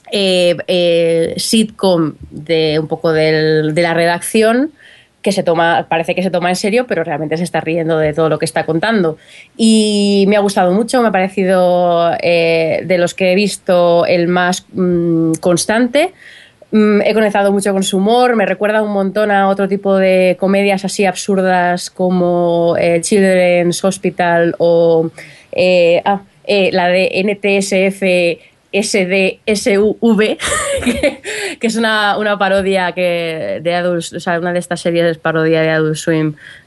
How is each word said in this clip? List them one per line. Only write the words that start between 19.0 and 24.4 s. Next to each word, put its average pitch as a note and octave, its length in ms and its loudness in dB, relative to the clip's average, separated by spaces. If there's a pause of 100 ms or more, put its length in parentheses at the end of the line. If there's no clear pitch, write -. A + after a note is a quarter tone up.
a G3 200 2
otro G3 180 0
tipo G3 300 0
de F#3 420 2
comedias G3 460 0
así G3 200 -2
absurdas F#3 840 0
como, F3 880 0
eh, E3+ 220 0
Children's F3+ 840 2
Hospital E3+ 760 0